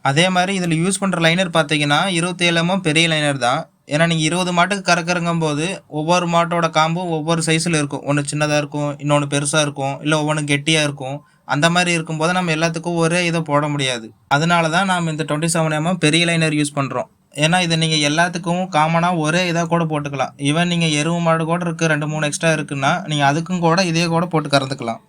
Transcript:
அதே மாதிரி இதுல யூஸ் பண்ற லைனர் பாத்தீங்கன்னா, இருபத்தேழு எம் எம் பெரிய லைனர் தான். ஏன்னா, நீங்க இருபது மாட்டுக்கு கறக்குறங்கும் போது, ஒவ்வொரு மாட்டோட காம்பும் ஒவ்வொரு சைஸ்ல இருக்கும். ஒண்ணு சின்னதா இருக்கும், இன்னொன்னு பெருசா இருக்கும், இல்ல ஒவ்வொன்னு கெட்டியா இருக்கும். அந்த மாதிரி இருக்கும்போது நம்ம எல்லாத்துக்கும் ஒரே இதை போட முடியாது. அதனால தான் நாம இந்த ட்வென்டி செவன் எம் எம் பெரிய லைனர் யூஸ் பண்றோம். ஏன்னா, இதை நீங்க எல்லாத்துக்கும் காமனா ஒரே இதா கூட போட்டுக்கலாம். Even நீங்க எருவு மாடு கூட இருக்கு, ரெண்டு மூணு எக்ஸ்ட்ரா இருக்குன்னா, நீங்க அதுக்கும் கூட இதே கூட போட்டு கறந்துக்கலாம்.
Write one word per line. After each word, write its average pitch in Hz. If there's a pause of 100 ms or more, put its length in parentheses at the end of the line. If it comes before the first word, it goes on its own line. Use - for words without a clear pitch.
அதே 147
மாதிரி 185
இதுல 165
யூஸ் 185
பண்ற 180
லைனர் 170
பாத்தீங்கன்னா, 151 (120)
இருபத்தேழு 170
எம் 170
எம் 190
பெரிய 165
லைனர் 147
தான். 127 (260)
ஏன்னா, 151
நீங்க 165
இருபது 175
மாட்டுக்கு 185
கறக்குறங்கும் 170
போது, 151 (220)
ஒவ்வொரு 160
மாட்டோட 170
காம்பும் 165
ஒவ்வொரு 160
சைஸ்ல 160
இருக்கும். 143
ஒண்ணு 143
சின்னதா 151
இருக்கும், 147
இன்னொன்னு 147
பெருசா 143
இருக்கும், 139
இல்ல 156
ஒவ்வொன்னு 151
கெட்டியா 147
இருக்கும். 143 (280)
அந்த 147
மாதிரி 175
இருக்கும்போது 160
நம்ம 180
எல்லாத்துக்கும் 165
ஒரே 170
இதை 165
போட 147
முடியாது. 131 (200)
அதனால 165
தான் 180
நாம 175
இந்த 151
ட்வென்டி 151
செவன் 160
எம் 151
எம் 185
பெரிய 165
லைனர் 165
யூஸ் 147
பண்றோம். 127 (280)
ஏன்னா, 160
இதை 165
நீங்க 160 (120)
எல்லாத்துக்கும் 170
காமனா 165
ஒரே 170
இதா 170
கூட 170
போட்டுக்கலாம். 143
Even 151
நீங்க 170
எருவு 160
மாடு 165
கூட 170
இருக்கு, 165
ரெண்டு 151
மூணு 151
எக்ஸ்ட்ரா 160
இருக்குன்னா, 147
நீங்க 147
அதுக்கும் 170
கூட 170
இதே 170
கூட 165
போட்டு 151
கறந்துக்கலாம். 131